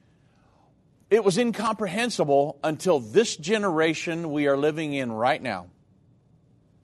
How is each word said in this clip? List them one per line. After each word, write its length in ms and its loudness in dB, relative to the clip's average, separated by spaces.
it 160 4
was 140 2
incomprehensible 1200 0
until 380 0
this 380 2
generation 920 -2
we 160 0
are 100 4
living 340 -2
in 180 -4
right 300 0
now. 280 -8